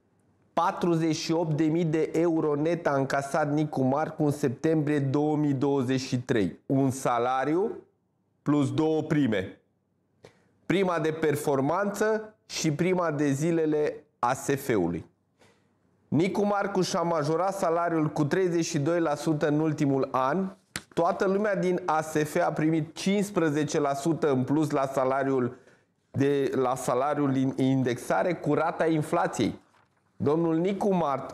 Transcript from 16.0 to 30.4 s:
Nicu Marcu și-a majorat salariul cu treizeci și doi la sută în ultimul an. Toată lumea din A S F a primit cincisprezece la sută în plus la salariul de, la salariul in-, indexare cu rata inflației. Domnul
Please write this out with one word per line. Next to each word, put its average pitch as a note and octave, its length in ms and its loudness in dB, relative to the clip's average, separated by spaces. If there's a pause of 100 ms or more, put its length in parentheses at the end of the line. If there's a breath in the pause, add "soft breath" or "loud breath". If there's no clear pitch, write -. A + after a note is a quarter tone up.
Nicu F#3 380 0
Marcu G3+ 360 0
și-a F3 200 -2
majorat E3 520 0
salariul E3 560 0
cu D3+ 160 -2
treizeci E3+ 400 0
și D#3+ 140 -4
doi E3 200 0
la D#3 160 0
sută D#3 320 -2
în D3 120 2
ultimul C#3+ 520 0
an. C#3 360 0 (460)
Toată F#3+ 320 0
lumea G3 300 0
din F3+ 300 -2
A D#3 160 0
S D#3 120 -8 (100)
F D3+ 180 -4
a E3 100 0
primit D#3 440 0
cincisprezece E3 840 0
la C#3 140 0
sută D#3 380 0
în B2+ 120 2
plus D3 260 0
la C#3 160 0
salariul C3+ 720 0 (540 loud breath)
de, C#3 440 2
la B2+ 200 2
salariul C#3 600 0
in-, C3+ 200 0
indexare C3+ 800 2
cu D3+ 200 -2
rata D#3+ 320 0
inflației. D#3+ 720 0 (580)
Domnul D#3+ 400 0